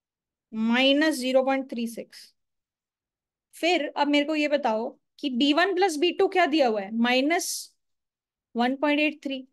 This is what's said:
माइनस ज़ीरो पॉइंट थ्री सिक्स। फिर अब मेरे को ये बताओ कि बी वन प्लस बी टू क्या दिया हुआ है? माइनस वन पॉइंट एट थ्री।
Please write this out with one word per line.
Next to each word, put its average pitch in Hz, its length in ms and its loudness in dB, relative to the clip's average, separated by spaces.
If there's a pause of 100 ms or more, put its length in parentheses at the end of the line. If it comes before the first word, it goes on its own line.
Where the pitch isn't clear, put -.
(540)
माइनस 269 640 2
ज़ीरो 254 280 2
पॉइंट 269 280 -2
थ्री 233 160 -6
सिक्स। - 460 -16 (1200)
फिर 311 320 0 (100)
अब 285 100 0
मेरे 294 180 2
को 311 100 -4
ये 294 120 0
बताओ 254 420 -2 (300)
कि 285 100 -4
बी 277 240 2
वन 359 220 2
प्लस 359 220 0
बी 349 140 0
टू 381 160 2
क्या 349 180 2
दिया 285 220 2
हुआ 214 140 -2
है? 196 160 -8
माइनस 262 760 0 (800)
वन 247 200 0
पॉइंट 294 240 0
एट 302 240 -2
थ्री। 269 280 -8